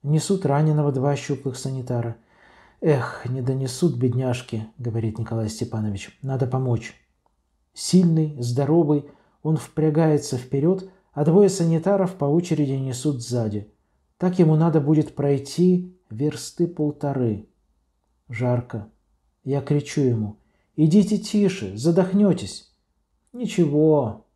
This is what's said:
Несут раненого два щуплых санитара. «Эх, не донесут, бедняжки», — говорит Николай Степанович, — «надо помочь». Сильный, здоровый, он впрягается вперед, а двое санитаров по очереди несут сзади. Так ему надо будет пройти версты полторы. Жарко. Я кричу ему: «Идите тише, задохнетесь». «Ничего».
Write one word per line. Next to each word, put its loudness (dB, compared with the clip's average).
Несут 0
раненого 2
два 0
щуплых -6
санитара. -6
«Эх, -2
не -4
донесут, -2
бедняжки», — -2
говорит -4
Николай -4
Степанович, — -6
«надо -4
помочь». -2
Сильный, 2
здоровый, 2
он 0
впрягается 0
вперед, -2
а 0
двое 6
санитаров 0
по -4
очереди 0
несут -4
сзади. -4
Так -2
ему 6
надо 4
будет 2
пройти 0
версты -4
полторы. -2
Жарко. -4
Я -2
кричу -2
ему: 0
«Идите 4
тише, -2
задохнетесь». 0
«Ничего». 0